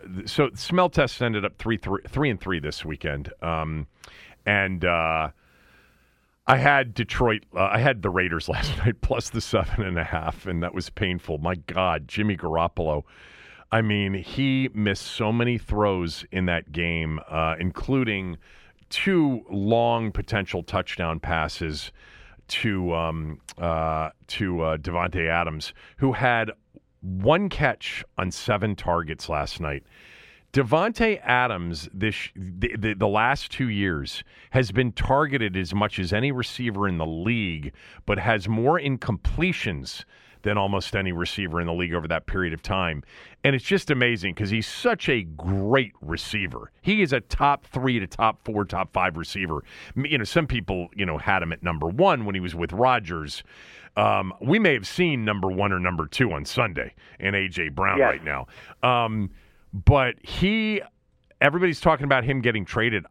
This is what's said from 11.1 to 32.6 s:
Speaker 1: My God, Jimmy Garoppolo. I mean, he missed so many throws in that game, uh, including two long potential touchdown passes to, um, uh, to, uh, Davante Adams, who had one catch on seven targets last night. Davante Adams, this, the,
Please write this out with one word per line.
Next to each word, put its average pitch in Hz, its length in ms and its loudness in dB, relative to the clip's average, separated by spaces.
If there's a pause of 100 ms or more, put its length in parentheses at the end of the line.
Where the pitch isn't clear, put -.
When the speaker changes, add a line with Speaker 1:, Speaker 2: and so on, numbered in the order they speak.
Speaker 1:
My 87 160 -2
God, 82 520 -2
Jimmy 104 300 0
Garoppolo. 80 680 0 (640)
I 113 120 2
mean, 101 320 0
he 131 600 0
missed 104 320 0
so 110 280 -2
many 120 240 2
throws 98 720 0
in 92 140 0
that 85 260 0
game, 82 480 -2 (100)
uh, 80 300 0
including 95 800 -2 (500)
two 151 640 2
long 113 640 2
potential 98 500 -4
touchdown 85 560 -4
passes 78 720 -4 (560)
to, 92 480 0
um, 80 460 -2 (160)
uh, 80 540 0 (160)
to, 90 340 -2
uh, 80 160 0
Davante 85 500 -2
Adams, 82 460 0 (240)
who 135 160 2
had 113 380 2 (500)
one 110 480 2
catch - 560 -2 (120)
on 92 140 -2
seven 104 420 0
targets 85 540 -2
last 73 320 -4
night. 71 240 -4 (720)
Davante 180 680 2
Adams, 90 680 0
this, 98 420 -4
the, 95 420 -4